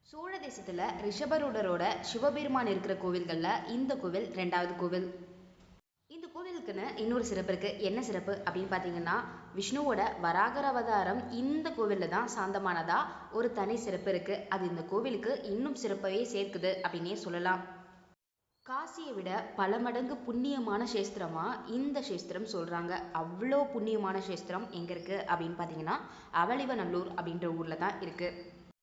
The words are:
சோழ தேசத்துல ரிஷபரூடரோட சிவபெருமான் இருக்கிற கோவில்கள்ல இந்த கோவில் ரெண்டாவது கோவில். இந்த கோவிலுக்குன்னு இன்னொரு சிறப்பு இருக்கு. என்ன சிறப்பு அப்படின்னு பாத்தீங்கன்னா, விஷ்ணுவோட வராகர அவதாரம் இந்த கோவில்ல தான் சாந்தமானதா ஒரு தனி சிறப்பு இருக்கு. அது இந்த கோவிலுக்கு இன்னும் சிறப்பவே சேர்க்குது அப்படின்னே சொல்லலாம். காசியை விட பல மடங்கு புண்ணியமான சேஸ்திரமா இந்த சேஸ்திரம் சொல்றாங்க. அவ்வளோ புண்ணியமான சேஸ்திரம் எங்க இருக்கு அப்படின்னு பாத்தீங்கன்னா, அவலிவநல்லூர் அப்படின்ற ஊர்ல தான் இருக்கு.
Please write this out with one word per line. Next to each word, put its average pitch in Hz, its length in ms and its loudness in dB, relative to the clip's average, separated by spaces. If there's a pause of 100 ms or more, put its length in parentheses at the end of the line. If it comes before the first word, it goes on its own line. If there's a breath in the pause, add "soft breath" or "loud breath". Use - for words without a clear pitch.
சோழ 359 380 -10
தேசத்துல 190 440 -6 (180)
ரிஷபரூடரோட 214 1000 2
சிவபெருமான் 262 680 2
இருக்கிற 190 280 2
கோவில்கள்ல 175 540 0 (200)
இந்த 262 280 2
கோவில் 175 380 -2
ரெண்டாவது 180 420 2
கோவில். 180 500 -2 (800)
இந்த 330 200 -14
கோவிலுக்குன்னு 269 720 -6
இன்னொரு 226 260 2
சிறப்பு 190 280 0
இருக்கு. 196 300 -2
என்ன 208 200 2
சிறப்பு 196 420 -2
அப்படின்னு 185 280 0
பாத்தீங்கன்னா, 175 440 0 (400 loud breath)
விஷ்ணுவோட 220 640 2
வராகர 214 460 4
அவதாரம் 226 640 2
இந்த 294 400 0
கோவில்ல 196 380 2
தான் 202 200 2 (100)
சாந்தமானதா 190 600 2 (340 loud breath)
ஒரு 233 200 2
தனி 214 240 0
சிறப்பு 196 340 0
இருக்கு. 185 380 0
அது 185 200 2
இந்த 170 140 -2
கோவிலுக்கு 233 600 0
இன்னும் 247 400 -2
சிறப்பவே 196 380 0 (140)
சேர்க்குது 190 480 0
அப்படின்னே 175 320 -2
சொல்லலாம். 180 460 2 (1040)
காசியை 294 480 -4
விட 190 420 -2
பல 202 220 4
மடங்கு 247 380 0
புண்ணியமான 240 760 0
சேஸ்திரமா 185 540 0 (200)
இந்த 269 340 0
சேஸ்திரம் 190 520 -4
சொல்றாங்க. 170 460 -2 (160)
அவ்வளோ 220 580 2
புண்ணியமான 214 460 0
சேஸ்திரம் 190 520 -4
எங்க 175 220 -6
இருக்கு 180 340 -4
அப்படின்னு 170 320 0
பாத்தீங்கன்னா, 165 380 -2 (380 loud breath)
அவலிவநல்லூர் 185 840 2
அப்படின்ற 170 400 -2
ஊர்ல 160 180 -2
தான் 185 260 -2
இருக்கு. 175 520 -6 (300)